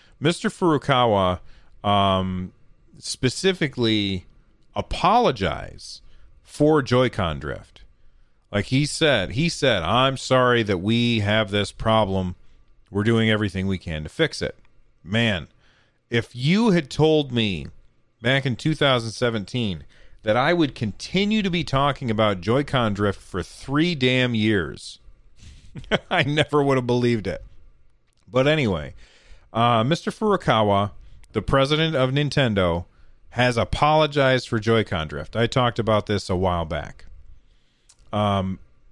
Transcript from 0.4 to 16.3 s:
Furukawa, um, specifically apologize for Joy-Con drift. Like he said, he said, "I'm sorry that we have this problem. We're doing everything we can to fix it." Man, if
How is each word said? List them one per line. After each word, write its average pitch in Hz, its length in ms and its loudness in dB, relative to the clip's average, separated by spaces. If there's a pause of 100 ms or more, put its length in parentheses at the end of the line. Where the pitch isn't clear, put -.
Furukawa, 123 920 2 (440)
um, 95 720 0 (440)
specifically 117 1300 -2 (500)
apologize 151 1300 -2 (400)
for 151 400 2
Joy-Con 113 580 0
drift. 69 420 -12 (720)
Like 101 140 -2
he 139 200 0
said, 127 460 0
he 156 180 -2
said, 117 320 0
"I'm 123 340 0
sorry 123 460 2
that 101 160 0
we 117 440 0
have 104 280 0
this 101 220 -2
problem. 95 640 0 (560)
We're 101 120 0
doing 113 240 2
everything 104 380 0
we 95 140 -2
can 78 240 -8
to 76 60 -10
fix - 340 -2
it." 69 120 -4 (480)
Man, 101 440 -2 (640)
if 117 240 -4